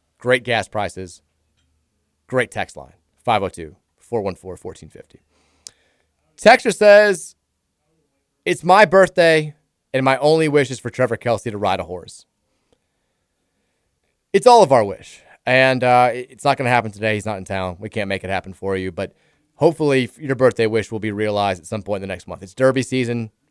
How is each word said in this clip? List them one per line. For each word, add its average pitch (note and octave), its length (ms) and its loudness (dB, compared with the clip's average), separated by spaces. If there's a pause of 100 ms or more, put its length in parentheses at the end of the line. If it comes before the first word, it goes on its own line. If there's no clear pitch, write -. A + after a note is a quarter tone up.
(180)
great B2 260 -2
gas A#2 240 -4
prices, F#2+ 540 -10 (1080)
great B2+ 240 -4
text - 240 -10
line, C#2 180 -20 (220)
five A2 260 -2
oh F#2 60 -4
two, D#2+ 280 -16 (220)
four A#2 220 -6
one F#2+ 160 -6
four, F#2 200 -18
fourteen E2+ 320 -18
fifty. - 320 -20 (1160)
Texture A#3+ 340 4
says, G#3 640 4 (1080)
"It's F3 180 -4
my F#3 220 6
birthday, E3 680 2 (380)
and C3 120 -2
my C3 140 2
only D#3 300 2
wish C#3+ 220 0
is B2 80 -12
for A#2+ 120 -10
Trevor A#2 260 -2
Kelsey A#2 340 -4
to G#2 80 -10
ride F#2+ 220 -2
a F2 40 -8
horse." F2 420 -16 (2000)
It's G3 140 2
all A#3+ 160 8
of C#3 100 2
our A#2 120 4
wish, - 380 -12 (240)
and, C3 380 2
uh, B2 280 4
it, B2 180 -10
it's - 140 -14
not C#3 120 2
gonna B2 140 -2
happen A2+ 220 0
today. G#2+ 220 -4
He's G#2 120 -6
not G#2+ 120 -8
in F#2+ 60 -14
town. F#2 360 -8
We G#2+ 80 -14
can't G2+ 200 -8
make F#2+ 160 -6
it F#2+ 60 -8
happen F#2+ 220 -8
for G2 240 -6
you, F#2 140 -6
but F2+ 220 -10 (440)
hopefully C#3+ 480 0
f-, - 140 -14
your C#3 160 -6
birthday A#2 320 0
wish A2 240 -4
will A2+ 80 -8
be G#2+ 140 -8
realized G2+ 480 -4
at - 80 -20
some G#2+ 140 -8
point G2+ 160 -6
in F#2+ 100 -12
the F#2+ 40 -8
next F2+ 140 -14
month. F2 160 -16
It's F#2+ 100 -20
Derby C3 300 0
season. A#2+ 480 -4 (200)